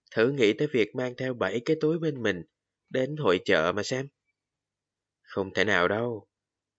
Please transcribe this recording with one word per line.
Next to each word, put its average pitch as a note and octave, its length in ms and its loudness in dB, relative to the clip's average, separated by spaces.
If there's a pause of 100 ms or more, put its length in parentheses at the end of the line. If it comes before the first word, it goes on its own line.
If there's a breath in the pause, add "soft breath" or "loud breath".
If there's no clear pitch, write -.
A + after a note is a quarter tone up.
(120)
Thử A#2 200 4
nghĩ A#2 220 4
tới D3 140 -2
việc A2+ 280 0
mang B2+ 220 -4
theo C3 160 -4
bảy G#2+ 320 -2
cái D#3+ 160 2
túi D#3 180 0
bên C#3 240 -4
mình F#2 180 0 (500)
đến C3+ 260 -2
hội F#2+ 280 4
chợ F2 300 2
mà G#2 80 -4
xem. C3 240 -6 (1120)
Không F#2+ 320 -6
thể F#2+ 120 0
nào F2+ 220 2
đâu, A2 400 -4 (520)